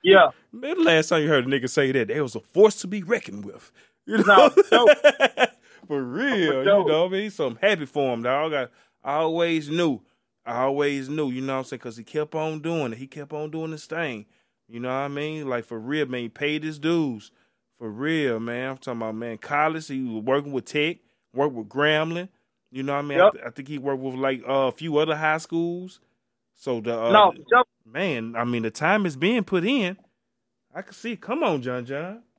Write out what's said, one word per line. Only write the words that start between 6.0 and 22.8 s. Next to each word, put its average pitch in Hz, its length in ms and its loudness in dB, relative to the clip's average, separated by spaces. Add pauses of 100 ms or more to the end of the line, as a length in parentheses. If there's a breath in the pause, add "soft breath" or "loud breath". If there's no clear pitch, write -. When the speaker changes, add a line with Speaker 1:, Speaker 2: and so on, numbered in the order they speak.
Speaker 2:
real, 165 260 -4
Speaker 1:
For 247 60 0 (240)
Speaker 2:
you 131 40 -4
Speaker 1:
sure. 196 240 6
Speaker 2:
know 160 180 2
what - 20 -4
I - 20 -4
mean? 196 200 -4
So 160 180 -4
I'm 113 100 -4
happy 190 280 2
for 135 280 -2
him, 117 100 -4
dog. 147 300 -2
I, 131 140 -4 (360)
I 139 120 -4
always 160 540 -2
knew. 160 320 0 (440)
I 120 180 -2
always 139 460 0
knew, 147 200 -4
you 127 120 -6
know 135 120 -4
what 131 60 -2
I'm 131 60 -8
saying? 123 140 -12
'Cause 117 180 -12
he 117 60 -16
kept 151 320 -6
on 156 240 -4
doing 151 320 -4
it. 110 60 -10
He 135 100 -14
kept 143 240 -16
on 151 180 -8
doing 160 220 -8
this 151 140 -14
thing. 139 400 -6 (420)
You 117 140 -14
know 127 80 -6
what 127 60 -4
I 139 120 -4
mean? 151 400 -8
Like, 120 180 -4
for 113 140 -10
real, 143 260 -2
man, 127 160 -6
he 117 80 -8
paid 151 340 -4
his 156 160 -8
dues. 147 520 -2 (480)
For 117 100 -10
real, 135 500 -2
man. 120 320 -6
I'm 135 60 -12
talking 120 240 -10
about, 110 140 -6
man, 113 220 -10
college, 156 500 -2
he 131 160 -6
was 110 200 -6
working 143 280 0
with 131 140 -4
Tech, 151 320 -2 (360)
worked 135 220 0
with 107 140 -10
Grambling. 156 580 0 (440)
You 131 120 -8